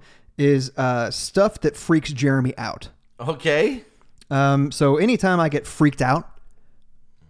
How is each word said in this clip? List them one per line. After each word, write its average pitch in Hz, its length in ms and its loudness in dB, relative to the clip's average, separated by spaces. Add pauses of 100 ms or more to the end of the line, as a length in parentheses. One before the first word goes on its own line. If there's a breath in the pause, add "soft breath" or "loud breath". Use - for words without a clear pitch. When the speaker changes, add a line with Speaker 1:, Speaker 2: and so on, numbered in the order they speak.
(380 soft breath)
Speaker 1:
is, 139 400 2
uh, 123 320 -2
stuff - 520 -2
that 147 140 -2
freaks 156 360 0
Jeremy 135 460 0
out. - 320 -12 (300)
Speaker 2:
Okay. 160 640 -2 (460)
Speaker 1:
Um, 139 420 2
so 143 260 2
anytime 190 420 2
I 160 100 2
get 143 160 -4
freaked - 360 0
out, 135 280 0 (1000)